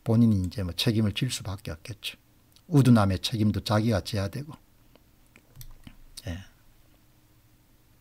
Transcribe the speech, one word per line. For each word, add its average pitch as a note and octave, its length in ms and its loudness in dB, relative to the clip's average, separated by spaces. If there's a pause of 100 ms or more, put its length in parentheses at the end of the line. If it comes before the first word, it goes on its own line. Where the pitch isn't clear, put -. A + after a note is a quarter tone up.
본인이 A2+ 380 4
이제 F2+ 220 -6
뭐 E2 100 -6
책임을 A2 400 0
질 B2+ 160 -2
수밖에 - 420 -10
없겠죠. - 460 -14 (500)
우두남의 A2+ 520 4
책임도 G#2 420 -2
자기가 G#2+ 400 0
져야 G2+ 280 -6
되고. D3 240 -12 (1700)
예. E2+ 120 -8 (1600)